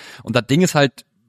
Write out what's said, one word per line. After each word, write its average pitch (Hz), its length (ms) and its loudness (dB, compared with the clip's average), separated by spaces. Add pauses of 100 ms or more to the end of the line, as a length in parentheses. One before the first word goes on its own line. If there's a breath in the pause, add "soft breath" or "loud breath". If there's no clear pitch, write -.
(240 loud breath)
Und 113 120 -8
das 120 120 -2
Ding 147 140 0
ist 180 120 0
halt, 143 320 -2 (220)